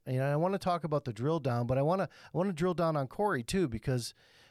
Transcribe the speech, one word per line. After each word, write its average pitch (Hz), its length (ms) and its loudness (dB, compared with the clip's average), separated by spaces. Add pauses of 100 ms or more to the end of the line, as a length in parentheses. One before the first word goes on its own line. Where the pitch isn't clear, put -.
And 131 180 0
I 143 140 2
wanna 185 220 2
talk 175 260 0
about 151 220 -2
the 120 80 -4
Drill 143 260 0
Down, 120 260 0
but 127 120 2
I 135 40 4
wanna, 170 300 0
I - 240 -12
wanna 190 160 0
drill 175 220 0
down 165 200 2
on 139 120 0
Corey 190 360 0
too, 180 260 0
because 117 440 -2 (380)